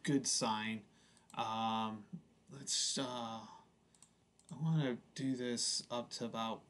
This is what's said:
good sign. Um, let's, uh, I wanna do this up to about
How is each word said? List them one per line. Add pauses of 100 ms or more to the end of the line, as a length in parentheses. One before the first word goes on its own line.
good
sign. (560)
Um, (480)
let's,
uh,
I
wanna (180)
do
this
up
to
about